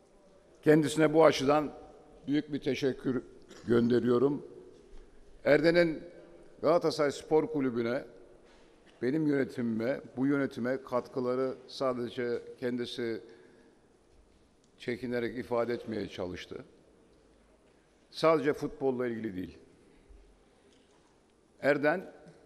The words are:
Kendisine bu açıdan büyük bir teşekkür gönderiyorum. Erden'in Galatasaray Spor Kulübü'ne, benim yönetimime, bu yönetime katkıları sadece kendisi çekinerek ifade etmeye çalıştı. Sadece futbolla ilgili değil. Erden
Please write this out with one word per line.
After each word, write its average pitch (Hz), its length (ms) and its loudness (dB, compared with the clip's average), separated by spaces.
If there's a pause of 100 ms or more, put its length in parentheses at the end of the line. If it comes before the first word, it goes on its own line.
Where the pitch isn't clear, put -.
(640)
Kendisine 151 520 4
bu 160 100 8
açıdan 143 560 4 (460)
büyük 147 260 -2
bir 139 80 -6
teşekkür 127 600 -2 (440)
gönderiyorum. 120 800 4 (960)
Erden'in 160 580 4 (600)
Galatasaray 151 500 2
Spor 156 340 0
Kulübü'ne, 127 580 -2 (1000)
benim 151 240 0
yönetimime, 127 760 -2 (160)
bu 127 100 0
yönetime 131 560 -2
katkıları 127 720 -2 (120)
sadece 120 760 -4 (180)
kendisi 120 600 -4 (1600)
çekinerek 120 600 -6
ifade 117 360 -2
etmeye 107 340 -6
çalıştı. - 560 -10 (1500)
Sadece 156 420 2
futbolla 131 540 -4
ilgili 110 300 -6
değil. - 220 -10 (2000)
Erden 147 520 0 (340)